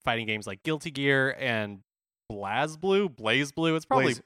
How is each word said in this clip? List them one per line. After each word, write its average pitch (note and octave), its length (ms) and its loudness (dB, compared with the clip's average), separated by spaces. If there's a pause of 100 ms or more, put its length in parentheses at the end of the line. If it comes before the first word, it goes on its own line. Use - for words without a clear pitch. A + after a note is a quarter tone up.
fighting A#2 220 -2
games G#2+ 220 -4
like G2 160 -12
Guilty D#3 260 -4
Gear C#3 480 2
and G#2+ 440 -4 (500)
BlazBlue? D#3 840 0
BlazBlue? C#3 600 0
It's D#3+ 100 -4
probably C#3+ 300 2 (100)